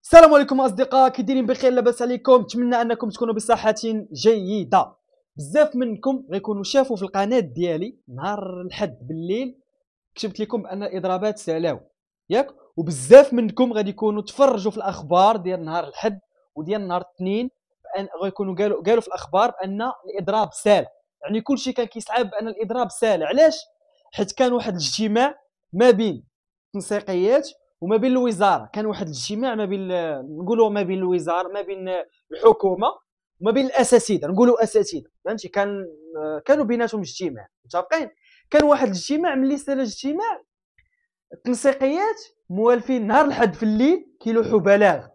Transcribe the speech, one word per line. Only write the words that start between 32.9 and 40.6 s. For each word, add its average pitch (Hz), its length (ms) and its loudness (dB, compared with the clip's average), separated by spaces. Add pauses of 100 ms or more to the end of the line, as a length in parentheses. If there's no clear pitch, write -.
وما 202 100 0
بين 262 140 2
الأساتذة، 220 640 2
نقولوا 226 360 4
أساتذة، 202 400 -2 (220)
فهمتي؟ 208 220 -6
كان، 202 380 -4 (600)
كانوا 294 200 -2
بيناتهم 226 360 -4
اجتماع، 131 460 -10 (180)
متفقين؟ 226 440 -6 (400)
كان 302 140 4
واحد 285 240 4
الاجتماع، 285 480 -4
ملي 269 220 0
سال 277 160 -6
الاجتماع 294 680 -6 (920)